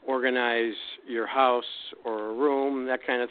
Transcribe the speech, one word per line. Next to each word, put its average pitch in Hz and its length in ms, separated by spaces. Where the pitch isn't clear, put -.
organize 123 640
your 117 200
house 127 360
or 110 260
a 110 40
room, 135 520
that 127 200
kind 123 160
of 120 100